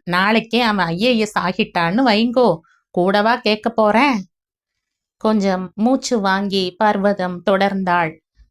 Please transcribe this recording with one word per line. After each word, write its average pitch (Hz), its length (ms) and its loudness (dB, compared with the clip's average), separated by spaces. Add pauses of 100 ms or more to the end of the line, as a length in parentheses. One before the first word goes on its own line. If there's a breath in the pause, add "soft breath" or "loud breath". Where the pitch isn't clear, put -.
நாளைக்கே 220 560 0
அவன் 208 260 0
ஐ 170 160 -4
ஏ 247 140 2
எஸ் 214 220 -2
ஆகிட்டான்னு 180 680 -2
வைங்கோ, 226 500 2 (340 soft breath)
கூடவா 208 460 0
கேட்க 214 340 -2
போறேன்?" 220 540 2 (920)
கொஞ்சம் 196 580 -2
மூச்சு 247 460 0
வாங்கி 196 580 -2
பர்வதம் 196 720 0
தொடர்ந்தாள். 185 600 0 (380)